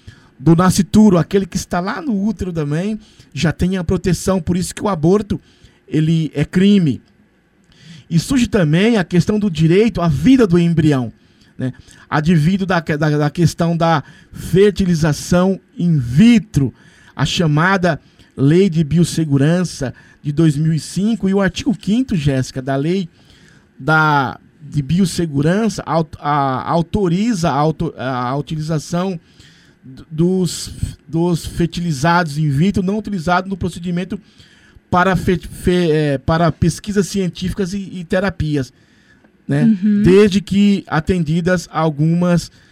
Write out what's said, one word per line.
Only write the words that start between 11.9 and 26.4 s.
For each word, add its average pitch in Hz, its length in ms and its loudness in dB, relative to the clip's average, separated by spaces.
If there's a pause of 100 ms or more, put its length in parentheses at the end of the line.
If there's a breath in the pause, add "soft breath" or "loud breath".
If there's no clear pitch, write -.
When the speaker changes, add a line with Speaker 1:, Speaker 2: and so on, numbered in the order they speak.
Speaker 1:
Advido 170 560 2
da 170 160 -2
que-, 160 160 -4
da, 156 200 2
da 147 120 0
questão 170 460 0
da 165 280 0 (280 loud breath)
fertilização 180 1300 0 (180)
in 170 200 0
vitro, 139 760 2 (420 soft breath)
a 143 100 -2
chamada 170 720 0 (360 soft breath)
Lei 165 340 4
de 165 140 4
Biossegurança 156 1120 0 (280 soft breath)
de 147 100 -6
dois 151 260 2
mil 160 160 0
e 156 60 -2
cinco, 202 500 -4
e 190 40 0
o 196 80 0
artigo 190 340 -2
quinto, 240 400 -2
Jéssica, 135 460 -2
da 135 140 -4
Lei 165 320 -2 (720 soft breath)
da, 151 600 0 (220)
de 147 200 -6
Biossegurança, 170 1040 -2
aut-, 160 340 -4
a, 139 500 -2